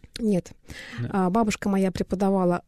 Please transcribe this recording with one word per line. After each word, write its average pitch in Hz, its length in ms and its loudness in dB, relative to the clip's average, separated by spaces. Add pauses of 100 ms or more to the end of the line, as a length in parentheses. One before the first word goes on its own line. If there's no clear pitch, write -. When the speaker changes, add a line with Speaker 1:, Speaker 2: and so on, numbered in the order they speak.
(200)
Speaker 1:
Нет. 208 320 0 (500)
Speaker 2:
Да. 120 100 -4
Speaker 1:
А, 185 200 2
бабушка 214 380 0
моя 190 220 2
преподавала 185 760 0